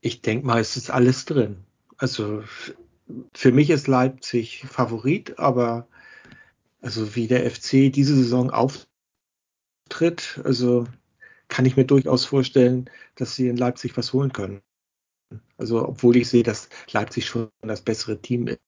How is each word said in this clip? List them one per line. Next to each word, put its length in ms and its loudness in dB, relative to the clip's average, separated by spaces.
Ich 180 -6
denk 240 -2
mal, 160 2
es 160 -4
ist 140 -10
alles 340 2
drin. 400 -2
Also 440 -4
f-, 360 -18
für 200 4
mich 180 4
ist 160 0
Leipzig 800 -2
Favorit, 720 -4
aber 500 0
also 340 -6
wie 120 -2
der 180 2
F 160 -6
C 260 4
diese 260 2
Saison 360 2
auftritt, 1900 -6
also 420 2
kann 160 0
ich 120 4
mir 100 4
durchaus 400 4
vorstellen, 640 2
dass 200 -8
sie 140 0
in 80 -2
Leipzig 400 -4
was 160 -6
holen 220 0
können. 260 -8
Also 320 -2
obwohl 280 4
ich 120 2
sehe, 140 4
dass 260 -4
Leipzig 340 -4
schon 220 -6
das 180 -8
bessere 400 -6
Team 260 -4
ist. 220 -8